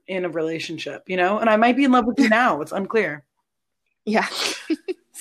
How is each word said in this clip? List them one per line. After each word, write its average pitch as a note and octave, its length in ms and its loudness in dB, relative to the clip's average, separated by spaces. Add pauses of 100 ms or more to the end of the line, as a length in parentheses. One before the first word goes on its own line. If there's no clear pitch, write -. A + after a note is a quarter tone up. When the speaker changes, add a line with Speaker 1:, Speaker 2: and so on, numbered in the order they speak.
Speaker 1:
in F#3 180 -4
a F3 40 -2
relationship, D#3+ 800 -6
you F#3 100 -4
know? F#3+ 220 2
And A3+ 100 2
I G#3+ 60 4
might A#3 200 4
be C#4 100 2
in B3+ 60 4
love B3 140 4
with B3 140 -2
you A#3 100 6
Speaker 2:
<laughs> F3+ 140 4
Speaker 1:
now. E3+ 180 0
It's - 100 -10
unclear." F3 520 -2 (840)
Speaker 2:
Yeah. G#3 220 0 (420)
<laughs> - 300 -6 (200)